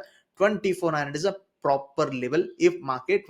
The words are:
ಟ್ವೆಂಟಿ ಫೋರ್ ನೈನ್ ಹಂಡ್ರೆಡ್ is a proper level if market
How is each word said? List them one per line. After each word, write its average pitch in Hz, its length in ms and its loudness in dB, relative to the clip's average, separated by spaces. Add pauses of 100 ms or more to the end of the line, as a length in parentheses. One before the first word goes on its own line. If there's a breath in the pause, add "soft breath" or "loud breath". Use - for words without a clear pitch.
(360 loud breath)
ಟ್ವೆಂಟಿ 196 360 2
ಫೋರ್ 165 220 -2
ನೈನ್ 147 100 -2
ಹಂಡ್ರೆಡ್ 147 220 -4
is 190 60 0
a 196 40 -10 (300)
proper 139 480 0 (100)
level 143 180 2 (200)
if 170 100 6 (180)
market 131 280 -2 (120)